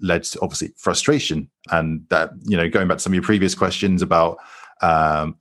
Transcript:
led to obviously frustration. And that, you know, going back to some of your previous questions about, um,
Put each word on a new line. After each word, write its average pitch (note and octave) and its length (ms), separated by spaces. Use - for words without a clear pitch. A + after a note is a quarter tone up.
led F2 220
to - 180
obviously - 340
frustration. F2+ 720
And D#2+ 380
that, E2 220
you G2+ 140
know, E2+ 100
going F#2+ 200
back E2 100
to - 60
some F#2+ 100
of - 20
your F2 80
previous F#2+ 320
questions F#2 460
about, E2+ 380
um, D#2 600